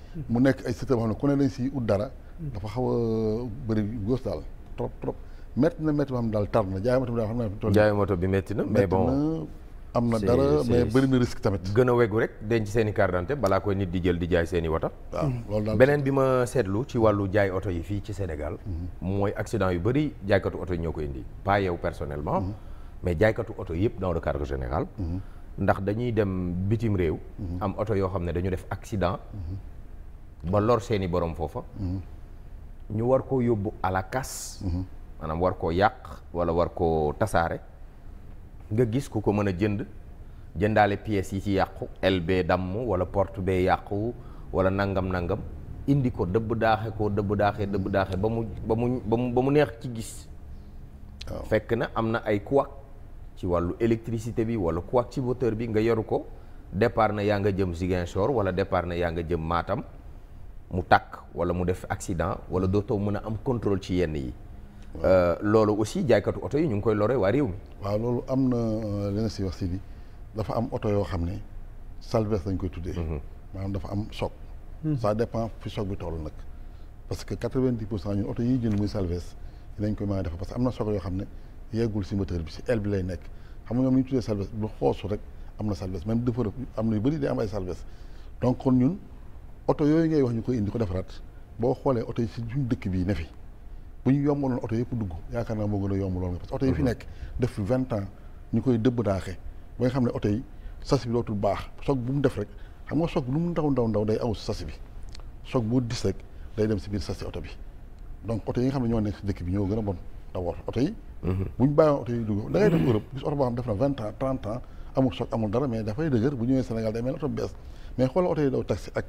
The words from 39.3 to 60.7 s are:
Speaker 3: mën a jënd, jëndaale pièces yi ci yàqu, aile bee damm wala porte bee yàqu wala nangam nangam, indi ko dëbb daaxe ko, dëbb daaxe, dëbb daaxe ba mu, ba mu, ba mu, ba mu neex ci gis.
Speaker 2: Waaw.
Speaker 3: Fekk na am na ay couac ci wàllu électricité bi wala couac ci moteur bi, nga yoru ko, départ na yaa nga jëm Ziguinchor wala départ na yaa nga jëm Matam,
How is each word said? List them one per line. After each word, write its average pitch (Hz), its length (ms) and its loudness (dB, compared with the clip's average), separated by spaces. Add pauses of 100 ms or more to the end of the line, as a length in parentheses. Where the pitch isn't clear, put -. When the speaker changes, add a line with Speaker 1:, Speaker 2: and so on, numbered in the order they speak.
Speaker 3:
mën 101 160 4
a 98 40 2
jënd, 101 340 0 (720)
jëndaale 104 400 6
pièces 101 360 0
yi 98 80 -2
ci 101 120 -2
yàqu, - 340 0 (160)
aile 92 180 4
bee 90 240 2
damm 92 320 0 (100)
wala 90 200 2
porte 98 340 0
bee 92 240 2
yàqu 101 500 0 (380)
wala 92 180 4
nangam 95 380 2
nangam, 90 300 0 (480)
indi 139 240 4
ko 113 160 -2
dëbb 110 320 0
daaxe 110 380 2
ko, 107 140 2
dëbb 101 260 2
daaxe, 101 300 2
dëbb 98 240 -2
daaxe 98 260 2
ba 95 120 2
mu, 113 160 0 (220)
ba 110 80 2
mu, 123 300 0
ba 110 120 4
mu, 123 160 0
ba 123 100 4
mu 135 80 4
neex 143 180 6 (120)
ci 131 140 -6
gis. - 340 -10 (1000)
Speaker 2:
Waaw. - 140 -6
Speaker 3:
Fekk 110 320 0
na 123 180 -2
am 113 160 2
na 113 140 0
ay 104 180 0
couac 135 260 2 (680)
ci - 100 -6
wàllu 87 340 2
électricité 113 640 0
bi 113 120 0
wala 85 240 0
couac 120 300 0
ci - 100 -4
moteur 123 340 0
bi, 117 140 -4
nga 107 120 2
yoru 113 240 4
ko, 285 220 -2 (460)
départ 107 400 4
na 104 100 0
yaa 104 180 4
nga 101 120 4
jëm 92 220 0
Ziguinchor 90 560 0
wala 104 220 2
départ 90 340 2
na 87 100 -4
yaa 87 140 2
nga 82 120 -2
jëm 82 180 0
Matam, 85 420 0 (880)